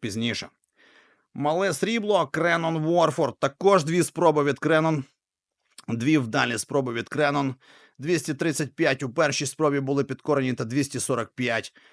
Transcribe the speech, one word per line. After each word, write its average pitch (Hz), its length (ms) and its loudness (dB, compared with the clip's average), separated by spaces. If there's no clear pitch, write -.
пізніше. 113 480 -4
Мале 160 380 0
срібло, 202 540 0
Кренон 165 520 0
Ворфорд. 156 600 2
Також 180 460 2
дві 165 180 2
спроби 156 420 2
від 139 140 0
Кренон. 156 460 2
Дві 120 300 2
вдалі 120 400 0
спроби 127 340 -2
від 117 160 -6
Кренон. 143 460 0
Двісті 151 360 -2
тридцять 151 400 -4
п'ять 143 280 0
у 131 80 -4
першій 147 360 0
спробі 143 340 0
були 139 240 0
підкорені 131 500 -2
та 131 100 -6
двісті 135 360 -2
сорок 117 340 -4
п'ять 117 420 -4